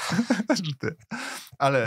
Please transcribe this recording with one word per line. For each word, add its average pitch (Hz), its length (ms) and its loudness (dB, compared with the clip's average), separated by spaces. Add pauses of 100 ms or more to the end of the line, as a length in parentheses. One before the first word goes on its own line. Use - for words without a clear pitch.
(240)
<laughs> 214 400 0
Żarty. 139 320 -4 (640)
Ale, 139 280 4